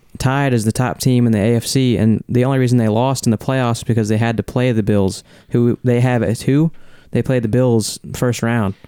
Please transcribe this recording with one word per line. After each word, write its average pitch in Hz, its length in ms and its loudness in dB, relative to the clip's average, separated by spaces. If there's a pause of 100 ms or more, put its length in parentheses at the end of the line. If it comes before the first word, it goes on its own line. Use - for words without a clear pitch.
(200)
tied 135 340 0
as 110 120 0
the 110 60 2
top 123 280 -2
team 123 260 2
in 113 60 2
the 107 80 2
A 117 160 2
F 113 100 -2
C, 127 320 0
and 107 320 2
the 123 160 2
only 135 140 0
reason 123 180 2
they 113 120 2
lost 123 360 -2
in 120 60 2
the 107 60 0
playoffs 127 480 -2
because 110 240 0
they 107 80 2
had 117 200 0
to 101 60 -4
play 127 280 -2
the 110 120 0
Bills, 101 400 0 (260)
who 120 340 0
they 120 180 2
have 123 220 2
as 101 200 -4
who? 151 280 2 (380)
They 123 120 0
played 127 220 0
the 110 60 -4
Bills 117 500 0 (140)
first 123 280 -2
round. 117 320 -2 (140)